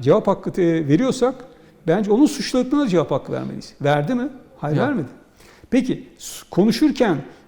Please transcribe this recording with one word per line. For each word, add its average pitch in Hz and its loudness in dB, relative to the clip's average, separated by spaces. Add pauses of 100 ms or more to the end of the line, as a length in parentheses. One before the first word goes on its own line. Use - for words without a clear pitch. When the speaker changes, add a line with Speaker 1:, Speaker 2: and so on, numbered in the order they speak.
Speaker 1:
cevap 175 4
hakkı, 190 -2
e, 165 0
veriyorsak 247 2 (520)
bence 196 0
onun 254 6
suçladıklarına 254 0
cevap 165 0
hakkı 139 -4
vermeliyiz. 131 -10
Verdi 147 0
mi? 247 -4 (300)
Hayır, 147 -4
Speaker 2:
Yok. 240 2
Speaker 1:
vermedi. 220 -4 (600)
Peki 254 0 (100)
s-, - -16
konuşurken 220 2 (320)